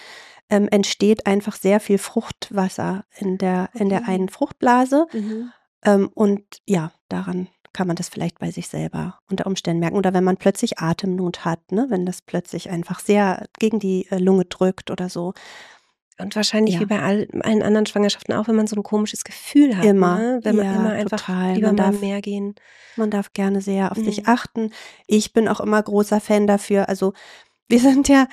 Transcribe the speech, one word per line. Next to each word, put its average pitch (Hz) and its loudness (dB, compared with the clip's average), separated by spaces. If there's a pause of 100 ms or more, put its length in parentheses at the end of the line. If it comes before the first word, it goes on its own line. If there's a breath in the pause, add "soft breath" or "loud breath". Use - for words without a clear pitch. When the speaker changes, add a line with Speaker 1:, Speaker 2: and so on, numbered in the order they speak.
(480 loud breath)
Speaker 1:
ähm, 202 2
entsteht 208 2
einfach 202 0
sehr 196 2
viel 196 0
Fruchtwasser - -6 (120)
in 190 -4
der, 185 -2
in 208 -2
der 196 0
Speaker 2:
Okay. 220 -4
Speaker 1:
einen 190 -2
Fruchtblase. 262 0
Speaker 2:
Mhm. 220 -8 (320 loud breath)
Speaker 1:
Ähm, 196 4
und 202 2 (240)
ja, 170 -2 (160)
daran 185 -6 (240)
kann 185 -4
man 175 -2
das 175 -6
vielleicht - -8
bei 170 -6
sich 170 -10
selber 160 -8 (100)
unter 190 -4
Umständen 180 -4
merken. 170 -2
Oder 190 0
wenn 185 2
man 185 2
plötzlich - -2
Atemnot 180 -4
hat, 165 -6
ne? 220 0
Wenn 180 -2
das 180 -6
plötzlich - -8
einfach 175 -8
sehr 202 2 (140)
gegen 220 2
die, 190 -2
äh, 190 -2
Lunge 185 4
drückt - -2
oder 185 -6
so. 175 -6 (840 loud breath)
Speaker 2:
Und 196 -10
wahrscheinlich 214 0
Speaker 1:
Ja. 170 -2
Speaker 2:
wie 180 -2
bei 202 -2
all-, 202 0 (140)
allen 220 2
anderen 214 2
Schwangerschaften - -2
auch, 214 -2
wenn 220 2
man 214 2
so 214 -6
ein 202 -2
komisches 214 -4
Gefühl 285 2
hat, 185 2
Speaker 1:
Immer. 196 4
Speaker 2:
ne? 240 -2
Wenn 214 2
man 202 0
Speaker 1:
Ja, 196 -2
Speaker 2:
immer 220 2
einfach 208 -4
Speaker 1:
total. 185 -2
Speaker 2:
lieber 214 2
Speaker 1:
Man 202 4
Speaker 2:
mal 202 2 (100)
Speaker 1:
darf, 202 -2
Speaker 2:
mehr 202 -4
gehen. 202 -8 (400 soft breath)
Speaker 1:
man 214 -2
darf 202 -4
gerne 196 0
sehr 196 -2
auf 208 -6
sich 208 -2
Speaker 2:
Mhm. 208 -2
Speaker 1:
achten. 226 0 (360 loud breath)
Ich 214 2
bin 226 4
auch - -2
immer 214 2
großer 208 2
Fan 208 2
dafür. 202 2
Also 196 -2 (560 loud breath)
wir 240 6
sind 269 6
ja, 269 6